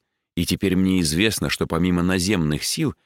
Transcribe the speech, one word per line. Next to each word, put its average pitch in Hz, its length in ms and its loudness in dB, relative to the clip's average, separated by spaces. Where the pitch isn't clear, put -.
и 85 100 0
теперь 92 300 0
мне 92 240 2
известно, 82 500 0
что - 160 -4
помимо 87 360 0
наземных 87 600 0
сил — 156 320 -4